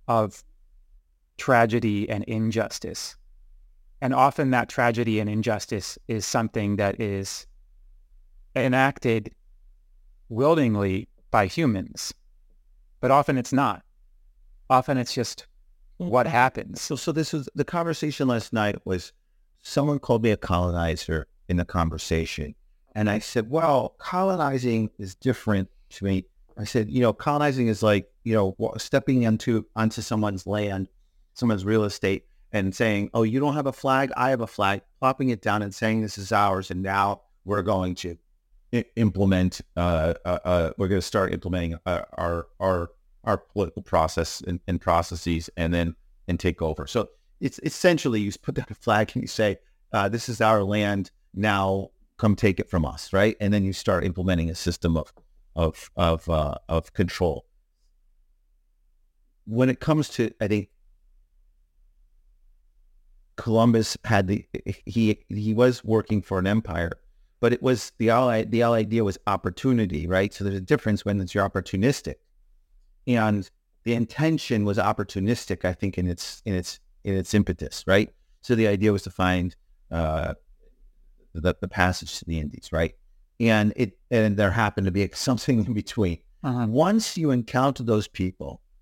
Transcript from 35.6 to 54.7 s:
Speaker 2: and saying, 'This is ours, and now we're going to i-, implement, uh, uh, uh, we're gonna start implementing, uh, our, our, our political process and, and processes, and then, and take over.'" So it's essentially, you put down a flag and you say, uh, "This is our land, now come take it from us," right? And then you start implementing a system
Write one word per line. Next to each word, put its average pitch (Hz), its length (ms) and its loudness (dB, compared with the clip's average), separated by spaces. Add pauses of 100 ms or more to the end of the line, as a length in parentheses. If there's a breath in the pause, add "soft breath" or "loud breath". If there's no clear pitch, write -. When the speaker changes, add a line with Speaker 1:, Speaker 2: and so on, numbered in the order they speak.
Speaker 2:
and 101 120 -6
saying, 110 280 0
'This 104 160 -8
is 98 120 -8
ours, 101 400 2
and 92 120 -4
now 98 400 0 (220)
we're 101 180 -2
going 92 340 0
to 85 200 -10 (560)
i-, 120 120 0 (120)
implement, 95 640 2 (160)
uh, 85 380 2 (100)
uh, 90 200 -2
uh, 87 340 2
we're 98 100 0
gonna 92 140 0
start 95 300 0
implementing, 87 420 -4 (120)
uh, 87 160 -2 (100)
our, 85 340 -4 (140)
our, 92 300 0 (340)
our 104 140 0
political - 440 -6
process 82 640 0
and, 87 220 -4
and 87 120 0
processes, 85 760 0
and 85 180 0
then, 85 220 0 (320)
and 85 100 0
take 87 240 -2
over.'" 78 240 -4
So 110 220 -2 (320)
it's - 240 -6
essentially, 151 560 2
you 101 200 -2
put - 140 -8
down - 160 -6
a 107 40 -12
flag 107 400 2
and 131 80 -4
you - 60 -8
say, 104 280 0 (360)
uh, 101 160 0
"This 117 200 -6
is 110 120 -4
our 110 220 4
land, 101 480 0 (240)
now 98 560 0 (260)
come 104 200 4
take 98 240 2
it - 100 -6
from 82 160 0
us," - 260 -10
right? 104 280 4
And 101 120 0
then 104 120 2
you 95 80 -2
start 92 320 0
implementing 90 440 0
a 80 60 -6
system 85 420 0